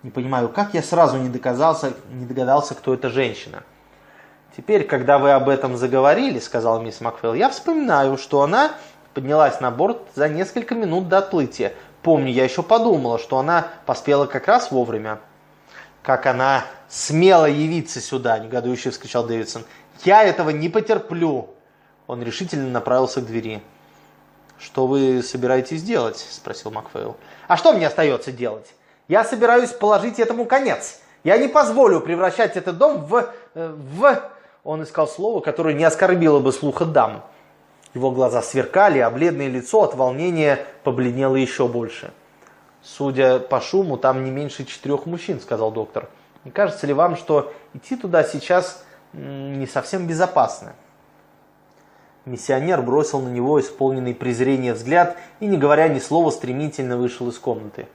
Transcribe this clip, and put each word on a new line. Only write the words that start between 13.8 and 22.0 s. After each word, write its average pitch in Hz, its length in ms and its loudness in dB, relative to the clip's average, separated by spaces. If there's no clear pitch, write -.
поспела 143 400 0
как 135 220 -6
раз 240 240 2
вовремя». 110 480 -4
«Как 131 220 0
она 131 400 0
смела 165 560 4
явиться 151 560 -2
сюда!» — 120 380 -2
негодующе 120 520 -4
вскричал 120 340 -6
Дэвидсон. 113 380 -6
«Я 208 200 8
этого 180 260 2
не 156 180 -2
потерплю!» 170 800 -2